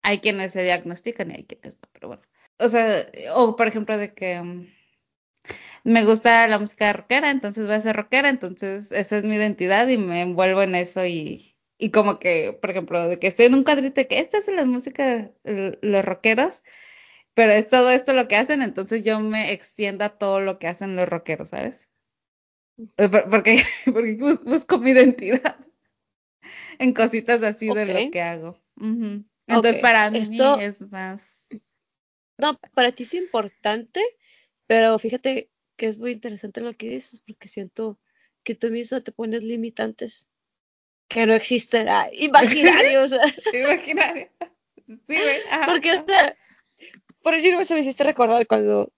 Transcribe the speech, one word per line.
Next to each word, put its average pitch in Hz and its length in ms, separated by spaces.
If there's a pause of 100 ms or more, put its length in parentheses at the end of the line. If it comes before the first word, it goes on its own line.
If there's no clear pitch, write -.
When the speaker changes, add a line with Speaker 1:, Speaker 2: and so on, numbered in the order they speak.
Speaker 1:
Hay 202 160
quienes 196 340
se 190 100
diagnostican 175 680
y - 40
hay - 100
quienes - 360
no, - 120
pero - 160
bueno. - 140 (360)
O 233 100
sea, 220 380 (280)
o 233 200
por 233 120
ejemplo 220 300
de 208 160
que, 180 280
mm, 175 260 (1160)
me 226 220
gusta 226 420
la 214 120
música 208 340
rockera, 269 380
entonces 214 340
voy 208 100
a 214 60
ser 220 140
rockera, 262 340
entonces 196 640
esa 208 260
es 202 60
mi 214 120
identidad 208 520
y 254 100
me 175 240
envuelvo 185 420
en 190 120
eso 180 300
y, 160 500 (220)
y 220 140
como 202 280
que, 160 420
por 190 100
ejemplo, 170 360
de 175 120
que 185 80
estoy 233 200
en 254 80
un 269 80
cuadrito 277 380
de 254 60
que - 120
esta 370 180
es 415 100
la 359 180
música, 247 680 (120)
l-, 190 380
los 196 240
rockeros, 220 580 (680)
pero 220 200
es 214 160
todo 254 220
esto 254 220
lo 254 140
que 208 100
hacen, 269 240
entonces 208 440
yo 220 140
me 214 340
extiendo 202 520
a 208 120
todo 196 240
lo 190 180
que 165 80
hacen 185 280
los 180 140
rockeros, 165 400
¿sabes? - 400 (1080)
Eh, 202 120
por-, 190 200
porque, 220 240 (220)
<laughs> - 180
porque 220 220
bus-, 277 300
busco 285 340
mi 254 120
identidad 254 680 (1200)
en 254 140
cositas 226 500
así 214 280
de 208 160
lo 185 120
Speaker 2:
Ok. 262 100
Speaker 1:
que 185 120
hago. 170 380 (180)
Ujú. 214 480 (220)
Entonces, 226 320
Speaker 2:
Ok, - 20
Speaker 1:
para 220 300
mí 226 400
Speaker 2:
esto 285 80
Speaker 1:
es 202 220
más 196 720 (840)
Speaker 2:
No, 302 220 (160)
para 247 160
ti 247 120
es 226 120
importante, 226 840 (680)
pero 226 320
fíjate 247 520 (260)
que 226 100
es 214 100
muy 240 140
interesante 220 500
lo 233 140
que 220 140
dices, 254 360
porque - 220
siento 208 520 (440)
que 220 120
tú 226 160
misma 240 300
te 214 100
pones 226 320
limitantes 226 840 (840)
que 226 180
no 226 80
existen. 226 540
Ah, - 240
imaginarios. 277 1000
Speaker 1:
<laughs> 285 400
Imaginario. 294 760 (580)
Sí, 302 340
güey. 294 280
Ajá. 320 300
Speaker 2:
Porque, 330 140
o 320 120
sea, 392 300 (880)
por 330 120
decirlo, 349 260
eso 339 140
me 302 60
hiciste 269 220
recordar 240 440
cuando 208 500